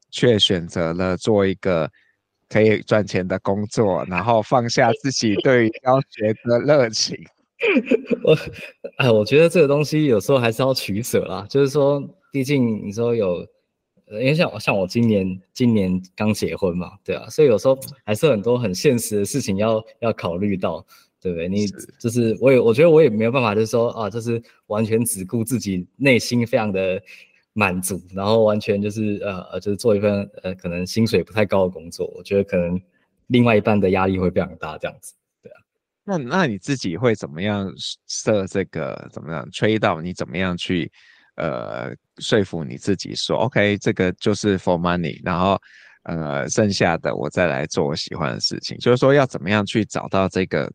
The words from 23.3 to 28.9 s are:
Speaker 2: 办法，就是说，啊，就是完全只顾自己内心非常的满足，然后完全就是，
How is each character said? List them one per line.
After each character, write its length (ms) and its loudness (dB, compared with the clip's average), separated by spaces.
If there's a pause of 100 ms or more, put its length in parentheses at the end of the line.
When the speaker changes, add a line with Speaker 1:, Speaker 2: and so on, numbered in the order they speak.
Speaker 2:
办 100 0
法， 140 0
就 60 2
是 60 0
说， 240 0
啊， 180 -4
就 120 -8
是 200 -4 (260)
完 180 0
全 180 0
只 220 -6
顾 180 -4
自 160 -2
己 260 -4 (120)
内 200 4
心 300 0
非 100 0
常 140 0
的 300 -2 (500)
满 300 0
足， 200 -6 (120)
然 120 -4
后 180 4
完 140 4
全 240 0
就 80 -2
是， 320 -4